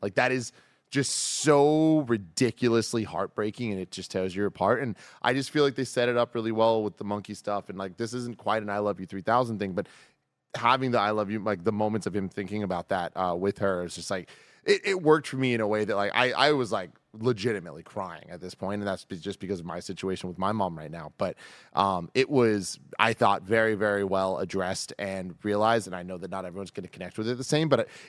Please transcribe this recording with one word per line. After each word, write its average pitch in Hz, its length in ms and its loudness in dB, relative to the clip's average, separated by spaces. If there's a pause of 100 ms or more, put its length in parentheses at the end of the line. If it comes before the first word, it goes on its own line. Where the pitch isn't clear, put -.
like, 101 140 -4
that 127 180 2
is 123 180 -4 (380)
just 135 220 0
so 156 960 4
ridiculously 113 960 2
heartbreaking, 104 680 -4
and 98 80 -4
it 92 120 -8
just - 200 -12
tears 92 240 -2
you 101 100 0
apart. 101 360 2
And 120 140 -6 (260)
I 123 120 4
just 131 160 -2
feel 151 140 4
like 139 120 2
they 135 100 -2
set 120 240 0
it 120 80 2
up 117 180 2
really 113 160 0
well 113 320 4
with 104 140 -6
the - 60 -10
monkey 104 300 -6
stuff. 101 360 -6
And, 95 80 -12
like, 95 200 -10
this 113 160 -6
isn't 120 240 -8
quite 107 260 -2
an 104 60 -8
I 101 100 -2
love 101 200 0
you 92 60 -10
three 95 160 -10
thousand 117 380 2
thing, 98 140 -2
but 90 140 -2 (680)
having 127 360 2
the 120 80 4
"I 104 120 2
love 107 200 0
you," 110 80 -4
like, 98 240 -2
the 107 80 2
moments 107 360 0
of 92 80 -4
him 98 140 -2
thinking 104 340 -6
about 90 260 -4
that, 90 260 -2
uh, 90 220 0
with 98 220 0
her, 95 240 0
is 87 120 -10
just - 160 -10
like, 95 180 -6 (360)
it, 202 200 4
it 190 160 0
worked 156 260 6
for 135 100 -6
me 131 160 2
in 113 80 2
a 107 60 0
way 107 180 0
that, 101 100 0
like, 101 180 0
I, 127 200 2
I 139 180 4
was, 127 200 0
like, 95 200 -4 (280)
legitimately 101 640 -2
crying 87 460 -10
at 85 120 -16
this 90 120 -12
point, 101 280 -6
and 101 60 -4
that's 95 180 -4
be-, 98 120 -10
just 90 220 -8
because 92 200 -6
of 82 60 -10
my 85 140 -8
situation 92 500 -6
with 85 80 -12
my 95 140 0
mom 95 260 -2
right 78 140 -12
now. 80 260 -12
But, 95 180 -2 (380)
um, 92 400 2
it 131 160 2
was, 110 500 2 (200)
I 113 140 6
thought, 101 300 4
very, 110 320 2
very 101 280 2
well 95 340 2
addressed 92 600 -4
and 95 440 -6
realized, 107 440 2
and 92 80 -10
I 87 80 -8
know 90 140 -8
that 87 120 -12
not 95 160 -6
everyone's 90 260 -10
gonna 90 180 -10
connect 90 280 -12
with 110 100 -2
it 123 100 0
the 127 60 -6
same, 156 260 2
but 127 120 6
it, - 80 -6 (200)